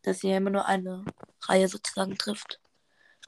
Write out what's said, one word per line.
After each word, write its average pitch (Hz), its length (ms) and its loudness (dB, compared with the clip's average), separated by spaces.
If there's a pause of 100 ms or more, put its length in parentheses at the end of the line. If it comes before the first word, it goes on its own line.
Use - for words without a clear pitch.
dass 185 180 0
sie 190 100 0
ja 190 80 4
immer 196 120 2
nur 196 160 2
eine 185 400 -2 (380)
Reihe 190 260 6
sozusagen 190 480 -4
trifft. - 420 -8 (680)